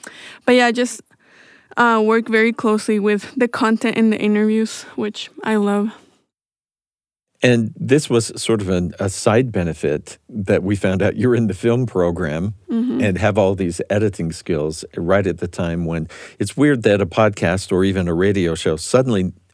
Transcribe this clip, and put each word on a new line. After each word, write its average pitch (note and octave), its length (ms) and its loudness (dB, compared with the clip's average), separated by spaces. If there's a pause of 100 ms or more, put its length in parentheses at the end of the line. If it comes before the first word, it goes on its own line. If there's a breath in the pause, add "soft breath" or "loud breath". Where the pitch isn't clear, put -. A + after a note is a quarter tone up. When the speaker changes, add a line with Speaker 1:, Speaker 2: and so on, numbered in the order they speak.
(460 loud breath)
Speaker 1:
but B3 80 4
yeah, B3 160 4
just, A#3+ 320 -4 (760 loud breath)
uh, A#3 260 4
work A3 240 2
very A3+ 280 2
closely G#3+ 440 0
with G#3 380 0
the A#3+ 120 2
content A3+ 500 0
in A3+ 100 4
the G#3+ 100 2
interviews, G#3+ 640 0 (120)
which G#3+ 320 -8 (160)
I A3 120 0
love. G3+ 340 0 (1500 loud breath)
Speaker 2:
And A#2 320 2
this C3 320 0
was A#2 220 0 (100)
sort A2 220 0
of F#2 60 -4
an, F2+ 320 0
a G2 80 -2
side A#2 420 0
benefit D#2+ 640 -4 (120)
that G2 340 -2
we G2+ 140 -2
found F#2+ 260 0
out G2+ 140 0
you're A#2+ 180 2
in A#2 140 2
the F#2 60 -2
film A#2 320 0
program F2 680 -2 (180)
Speaker 1:
Mm-hmm. A3+ 300 -2
Speaker 2:
and F#2+ 160 0
have G2+ 200 0
all G2 160 4
these F2+ 260 -4 (100)
editing G2 420 -2
skills D#2+ 500 -4 (140)
right F#2+ 300 2
at F2 120 -2
the F2+ 80 -6
time F2 380 -4
when D#2+ 240 -4 (300 loud breath)
it's G#2 180 -6
weird C#3 280 2
that G2+ 180 4
a F#2+ 40 -2
podcast G2 640 0
or F#2+ 140 4
even F#2 240 0
a E2+ 60 0
radio F#2 400 2
show E2 220 -2
suddenly G#2 560 0 (220)